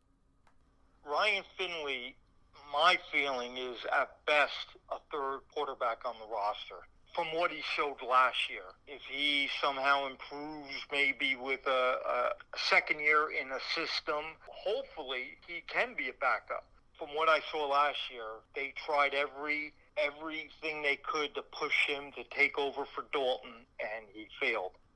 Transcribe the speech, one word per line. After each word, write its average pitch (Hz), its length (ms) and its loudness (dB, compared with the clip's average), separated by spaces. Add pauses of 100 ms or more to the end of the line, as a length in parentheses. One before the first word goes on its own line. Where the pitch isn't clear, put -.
(1040)
Ryan 185 400 2 (140)
Finley, 143 600 -4 (560)
my 175 260 6 (120)
feeling 131 460 -2
is, 127 280 -6
at - 400 0
best, 147 500 2 (160)
a - 60 -4 (140)
third 135 300 -2 (120)
quarterback 131 520 -2
on 117 140 -4
the 110 80 -12
roster. 101 600 -4 (260)
From 170 200 0
what 165 180 2
he 151 100 -8 (140)
showed 143 260 0
last 127 480 6
year, 123 140 -8 (240)
if 139 160 -14
he 143 460 0 (120)
somehow 139 460 2
improves, 143 680 -10 (160)
maybe 139 440 2
with 127 300 -4
a, 127 680 2 (200)
a - 40 -8
second 170 420 4
year 151 320 4
in 143 200 -4
a 127 80 -4 (140)
system, 156 640 -2 (120)
hopefully 139 920 -4 (100)
he 170 200 -8
can 233 280 2
be 131 140 -4
a - 40 -8
backup. 123 520 0 (320)
From 156 120 -10
what 151 200 2
I 151 120 6 (100)
saw 151 160 0
last 143 320 4 (120)
year, 110 300 -10 (140)
they 139 180 -6 (120)
tried 147 280 4
every, 147 600 -2 (220)
everything 151 840 -4
they 143 160 2
could 151 380 -4
to 131 80 -6
push - 420 0
him 143 280 -4
to 123 120 -12
take 143 320 0
over 143 280 -2
for - 280 -8
Dalton, 127 520 -2 (140)
and 110 320 -6
he 107 160 -14 (120)
failed. 110 320 0 (240)